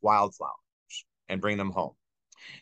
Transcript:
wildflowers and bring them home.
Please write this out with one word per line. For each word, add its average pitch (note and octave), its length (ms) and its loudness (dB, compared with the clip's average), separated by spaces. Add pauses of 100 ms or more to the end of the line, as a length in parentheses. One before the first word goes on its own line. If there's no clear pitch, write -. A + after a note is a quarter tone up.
wildflowers G2+ 520 2 (720)
and F#2+ 120 -4
bring G#2 160 0
them G2 160 -4
home. E2+ 220 -4 (680)